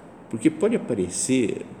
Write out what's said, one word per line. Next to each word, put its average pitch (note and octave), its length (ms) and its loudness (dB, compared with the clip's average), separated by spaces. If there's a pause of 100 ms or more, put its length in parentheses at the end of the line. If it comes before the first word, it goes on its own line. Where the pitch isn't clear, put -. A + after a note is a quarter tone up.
(300)
Porque A2+ 200 2
pode A3+ 260 2
aparecer, A2 880 0 (140)